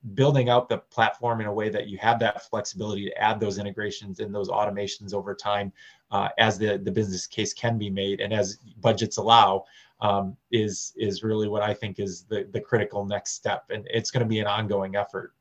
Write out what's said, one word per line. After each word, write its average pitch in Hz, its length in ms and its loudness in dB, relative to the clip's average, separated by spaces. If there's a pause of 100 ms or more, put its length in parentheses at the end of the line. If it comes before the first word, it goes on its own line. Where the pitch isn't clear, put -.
(140)
building 135 340 4
out 123 220 6
the 113 80 2
platform 113 640 0
in 107 60 -4
a 104 60 -4
way 107 140 0
that 101 200 -2
you 95 100 -10
have 113 220 4
that 110 300 0
flexibility 101 560 -4
to - 160 -8
add 107 200 4
those 98 160 -2
integrations 101 640 -6
and 101 120 -8
those 101 140 -2
automations 101 640 -2
over 98 220 -4
time, 101 380 -2 (380)
uh, 101 260 0
as 110 200 4
the, 104 200 0
the 98 140 -4
business 92 360 -2
case - 260 -4
can 113 240 0
be 104 120 -4
made 98 320 -2
and 101 100 -2
as 104 280 -2 (200)
budgets - 380 2
allow, 104 480 6 (340)
um, 98 380 0 (140)
is, 107 440 -2
is 101 280 -4
really 107 260 0
what 104 120 -2
I 104 120 0
think 101 260 -8
is 98 300 -6
the, 101 240 -4
the 107 80 -2
critical 104 440 0
next - 280 -6
step. - 360 -4
And 104 220 -8
it's 113 200 -2
gonna 120 140 2
be 110 140 0
an 104 80 -2
ongoing 101 480 0
effort. 101 460 -4